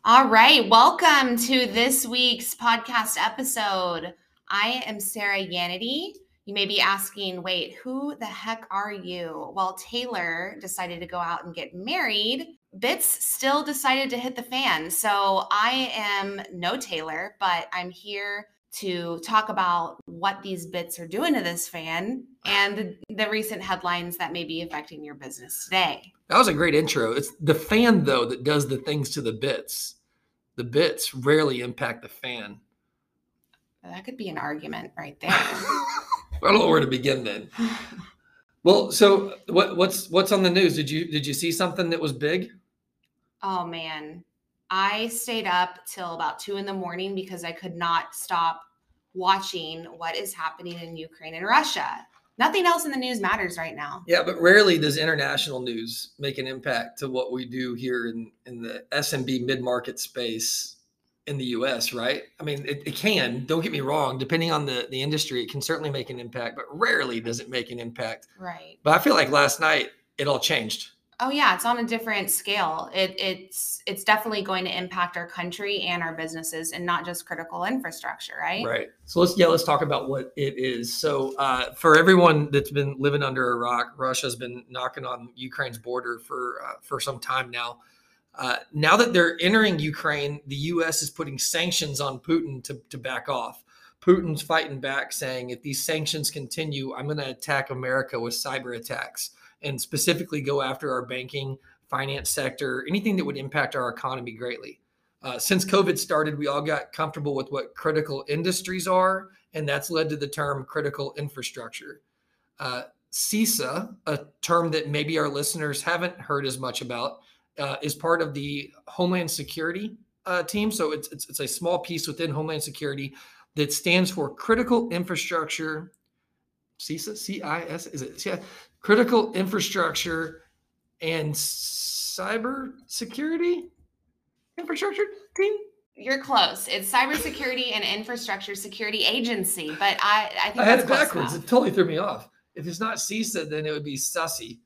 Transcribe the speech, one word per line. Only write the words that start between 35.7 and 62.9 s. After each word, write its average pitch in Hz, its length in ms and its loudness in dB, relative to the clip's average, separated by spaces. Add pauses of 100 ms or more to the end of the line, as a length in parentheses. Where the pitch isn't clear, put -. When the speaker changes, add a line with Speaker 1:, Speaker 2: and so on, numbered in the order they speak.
Speaker 2:
don't 202 180 6
know - 80 4
where 160 120 6
to 135 80 2
begin 131 360 0
then. 104 260 -6 (1120)
Well, 196 280 6
so 196 440 6 (120)
what, 175 300 2
what's, 190 320 2
what's 190 220 4
on 196 100 4
the 180 80 6
news? 175 260 6
Did 147 140 -2
you, 156 220 -2
did 147 140 -2
you 143 80 -2
see 165 180 -2
something 175 400 0
that 165 100 -2
was 151 100 -2
big? 147 380 -2 (920)
Speaker 1:
Oh, 185 220 -2
man. 160 580 -10 (460)
I 202 380 2
stayed 226 380 -2
up 180 400 0
till 175 300 -8
about 160 240 -4
two 202 180 -6
in 196 80 -4
the 196 80 -4
morning 185 400 -4
because 185 300 -6
I 170 80 -6
could 170 240 -10
not 170 400 0
stop 165 480 0 (500)
watching 180 720 0
what 165 300 -6
is 196 180 -6
happening 170 460 -6
in 165 180 -12
Ukraine 160 380 -14
and 175 100 -6
Russia. 214 600 2 (320)
Nothing 349 280 4
else 339 180 4
in 294 60 -2
the 269 60 -2
news 254 220 -2
matters 190 380 0
right 165 180 -8
now. 147 300 -10
Speaker 2:
Yeah, 170 180 6
but 165 160 -2
rarely 185 380 10
does 151 220 4
international 143 600 0
news 117 600 -6
make 139 180 -4
an 131 80 -4
impact 131 540 -4
to 139 100 -4
what 127 220 -2
we 127 140 -4
do 123 280 -6
here 120 360 -2
in, 113 220 -8 (140)
in 120 160 -14
the 113 300 -10
S 143 220 0
M 131 100 -2
B 127 160 0
mid-market 123 600 -2
space - 760 -4 (500)
in 143 140 -4
the 127 60 -4
U 120 200 -2
S, 123 280 -2
right? 123 280 -2 (180)
I - 40 -10
mean, 147 240 -4
it, 143 180 -4
it 147 100 -6